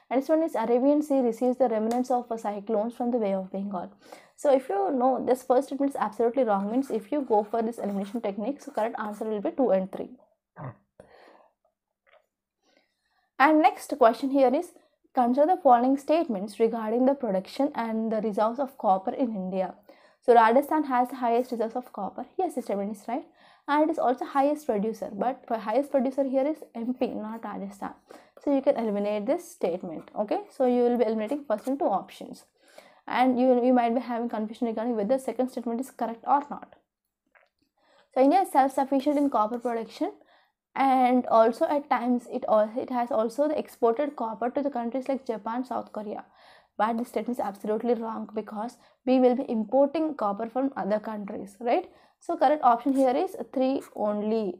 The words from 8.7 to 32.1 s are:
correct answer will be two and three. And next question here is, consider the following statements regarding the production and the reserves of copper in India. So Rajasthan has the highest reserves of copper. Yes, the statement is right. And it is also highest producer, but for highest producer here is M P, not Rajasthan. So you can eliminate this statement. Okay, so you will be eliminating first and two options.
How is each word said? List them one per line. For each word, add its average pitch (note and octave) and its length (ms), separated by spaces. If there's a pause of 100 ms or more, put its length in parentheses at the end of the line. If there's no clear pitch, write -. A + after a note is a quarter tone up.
correct A3+ 280
answer G#3 260
will A3 160
be D4+ 100
two C4 200
and F#3+ 200
three. - 200 (3250)
And D4+ 200
next F#4 380
question B3 320
here C4+ 240
is, F4 160 (420)
consider B3+ 340
the F4+ 140
following B3+ 380
statements B3 600
regarding A3+ 460
the C#4 80
production B3 600
and A3 380
the A3 80
reserves A3 400
of C4+ 180
copper F#3+ 320
in A3+ 240
India. F#3 400 (460)
So - 140
Rajasthan C#4 500
has B3+ 240
the C4 80
highest B3 340
reserves A3+ 240
of B3+ 180
copper. G#3+ 320 (140)
Yes, F#4 160
the B3 80
statement G3+ 340
is - 120
right. C4 160 (440)
And D4+ 220
it - 20
is - 60
also B3+ 260
highest D4 400
producer, A3 480
but A3 360
for A3+ 100
highest A3 320
producer C4+ 320
here C4+ 240
is D4+ 120 (180)
M A#3 180
P, B3 140
not G#3+ 360
Rajasthan. G3 500 (500)
So C#4+ 100
you C4 80
can C4+ 140
eliminate G#3 500
this E4+ 240
statement. F#3+ 680
Okay, G#3+ 260 (140)
so C4 100
you B3 160
will A#3+ 140
be A#3 80
eliminating A3 440
first G#3 180
and C4 100
two D#4+ 100
options. - 580 (640)